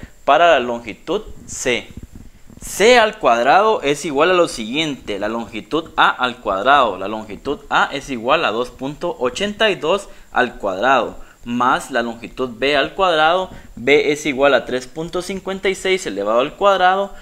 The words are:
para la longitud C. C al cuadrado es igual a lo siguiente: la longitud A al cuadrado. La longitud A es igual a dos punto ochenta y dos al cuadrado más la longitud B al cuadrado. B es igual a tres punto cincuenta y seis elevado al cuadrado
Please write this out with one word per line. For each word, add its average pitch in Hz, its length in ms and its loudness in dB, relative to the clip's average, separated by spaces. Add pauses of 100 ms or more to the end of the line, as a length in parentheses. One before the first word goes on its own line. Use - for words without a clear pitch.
(240)
para 165 280 6
la 139 80 6
longitud 120 600 -6 (240)
C. 117 420 -4 (720)
C 240 380 4
al 214 220 2
cuadrado 151 640 4
es 143 220 -2
igual 160 280 2
a - 20 4
lo 170 140 4
siguiente: 120 720 -6
la 104 80 -2
longitud 113 680 -6
A 151 120 4
al 123 300 -4
cuadrado. 110 600 2
La 95 80 -8
longitud 110 540 -8 (100)
A 180 220 0
es 139 180 -10
igual 131 340 -2
a 110 60 2
dos 120 200 -4
punto 147 500 -8
ochenta 208 500 -2
y 170 60 -2
dos 165 320 -2 (240)
al 120 260 0
cuadrado 104 580 0 (280)
más 123 480 -2
la 120 100 0
longitud 117 560 -8
B 139 180 0
al 156 180 -2
cuadrado. 180 560 2 (260)
B 135 340 2
es 147 160 -4
igual 139 280 2
a 117 100 2
tres 127 240 -6
punto 170 340 -8
cincuenta 190 460 -6
y 190 80 -2
seis 185 300 -2
elevado 104 340 0
al 147 160 -2
cuadrado 190 640 2